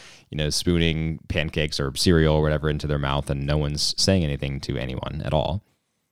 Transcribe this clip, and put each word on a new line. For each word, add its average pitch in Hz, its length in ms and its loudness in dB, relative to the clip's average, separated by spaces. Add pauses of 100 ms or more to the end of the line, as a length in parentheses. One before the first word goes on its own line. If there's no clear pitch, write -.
(300)
you 71 80 -8
know, 76 140 -2
spooning 80 680 0 (100)
pancakes 78 500 -2
or 69 160 -2
cereal 80 400 6
or 78 80 4
whatever 76 260 0
into 76 160 -2
their 73 140 0
mouth 71 320 -2
and 69 120 -2
no 73 140 0
one's 73 420 -2
saying 95 240 4
anything 69 380 -4
to 67 160 -6
anyone 64 480 -8
at - 80 -2
all. 78 300 0 (480)